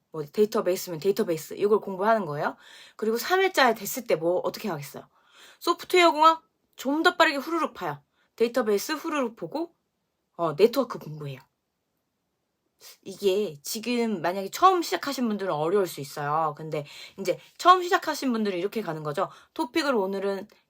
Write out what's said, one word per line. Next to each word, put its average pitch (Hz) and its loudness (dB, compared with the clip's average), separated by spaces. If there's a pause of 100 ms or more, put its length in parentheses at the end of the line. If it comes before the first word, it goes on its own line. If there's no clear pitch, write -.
(100)
뭐 156 -8
데이터베이스면 185 0
데이터베이스, 180 -2
이걸 208 2
공부하는 196 0
거예요. 156 -6 (400)
그리고 220 0
삼 359 0
일째 294 4
됐을 226 -10
때 180 2
뭐 170 0
어떻게 - -6
하겠어요? 143 -10 (520)
소프트웨어 339 4
공학 320 6 (340)
좀 285 0
더 349 4
빠르게 311 4
후루룩 320 -4
파요. 147 -6 (340)
데이터베이스 233 0
후루룩 294 -4
보고, 190 -8 (600)
어, 165 -2
네트워크 240 2
공부해요. 147 -12 (1600)
이게 190 -2
지금 226 -4
만약에 190 -4
처음 370 4
시작하신 277 -4
분들은 196 -2
어려울 175 2
수 160 -10
있어요. 147 -2
근데 156 -6 (340)
이제 175 -2 (180)
처음 359 6
시작하신 320 0
분들은 208 -2
이렇게 208 -4
가는 156 -8
거죠. 151 -4 (240)
토픽을 285 -2
오늘은 196 -2 (220)